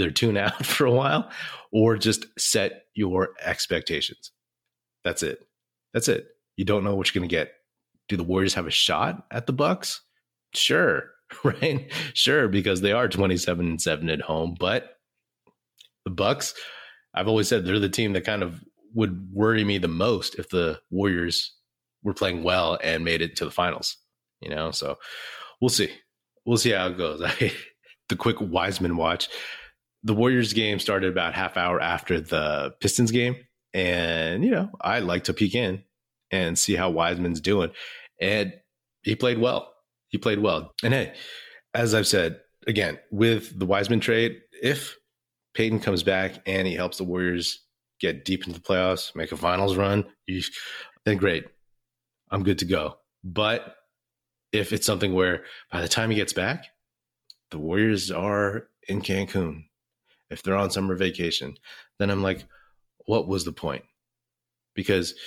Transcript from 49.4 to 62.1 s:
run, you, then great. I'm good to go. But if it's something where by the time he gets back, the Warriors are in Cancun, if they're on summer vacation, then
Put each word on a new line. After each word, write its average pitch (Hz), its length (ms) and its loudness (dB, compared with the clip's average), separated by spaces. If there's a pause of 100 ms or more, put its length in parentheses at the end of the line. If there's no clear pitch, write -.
run, 101 280 2 (220)
you, 92 160 -4 (640)
then 104 120 2
great. 90 280 2 (840)
I'm 95 140 -2
good 98 160 2
to 98 40 0
go. 82 320 -2 (280)
But 107 500 -2 (760)
if 104 200 0
it's 107 140 -2
something 98 280 0
where 90 300 2 (280)
by 87 80 -4
the 85 80 -4
time 113 220 0
he 107 60 2
gets 101 160 -2
back, 110 340 -2 (840)
the 80 80 -10
Warriors 95 520 0
are 101 580 -2 (200)
in 98 140 -4
Cancun, 92 640 -2 (640)
if - 120 -14
they're 95 140 0
on 98 140 2
summer 95 240 0
vacation, 85 600 -2 (440)
then 101 120 0